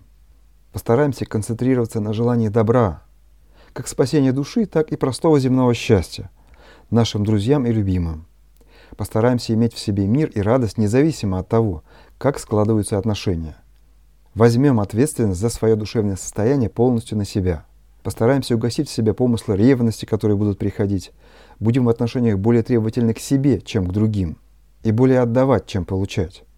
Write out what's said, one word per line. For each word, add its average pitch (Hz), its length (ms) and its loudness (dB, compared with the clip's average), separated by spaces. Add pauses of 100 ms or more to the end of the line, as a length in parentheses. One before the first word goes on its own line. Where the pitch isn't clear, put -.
(720)
Постараемся 123 520 0
концентрироваться 117 760 -2
на 104 140 -4
желании 120 340 0
добра, 110 560 2 (720)
как - 140 -10
спасения 135 440 2
души, 143 340 -2
так 160 260 -2
и - 40 -4
простого 143 440 2
земного 127 360 2
счастья, - 560 0 (580)
нашим 110 340 0
друзьям 110 440 0
и 117 40 0
любимым. 92 540 -2 (720)
Постараемся 117 560 0
иметь 113 220 0
в - 40 -14
себе 101 280 -2
мир 147 260 0
и 110 80 -4
радость 113 380 0
независимо 110 580 0
от 92 120 -6
того, 110 340 0 (340)
как 139 220 -2
складываются 104 580 0
отношения. 92 600 -4 (760)
Возьмем 120 460 2
ответственность 104 600 -2
за 117 80 0
свое 113 260 0
душевное 104 400 -4
состояние 113 560 -2
полностью 117 480 -2
на 101 60 -2
себя. 90 400 -4 (360)
Постараемся 123 540 0
угасить 117 340 -2
в - 20 -14
себе 110 220 0
помыслы 113 420 0
ревности, 117 500 2
которые 104 320 0
будут 101 200 0
приходить. 101 540 -4 (480)
Будем 120 260 2
в 120 40 2
отношениях 117 500 0
более 113 240 4
требовательны 113 500 0
к - 60 -6
себе, 135 420 0
чем 98 240 -2
к 90 60 -4
другим, 101 480 0 (440)
и 110 80 0
более 127 300 4
отдавать, 123 440 2
чем 90 200 -4
получать. 95 580 -4 (140)